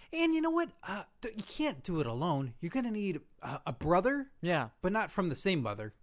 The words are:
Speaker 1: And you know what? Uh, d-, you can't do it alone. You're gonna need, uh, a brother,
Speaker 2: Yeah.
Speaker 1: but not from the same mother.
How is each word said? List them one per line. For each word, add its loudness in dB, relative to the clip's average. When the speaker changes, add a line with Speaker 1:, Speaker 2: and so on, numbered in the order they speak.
Speaker 1:
And 4
you 4
know 2
what? 2
Uh, -6
d-, -8
you -6
can't -4
do 0
it 0
alone. 0
You're -6
gonna 0
need, -2
uh, -6
a -2
brother, 4
Speaker 2:
Yeah. 2
Speaker 1:
but 2
not 0
from 0
the -2
same 0
mother. -6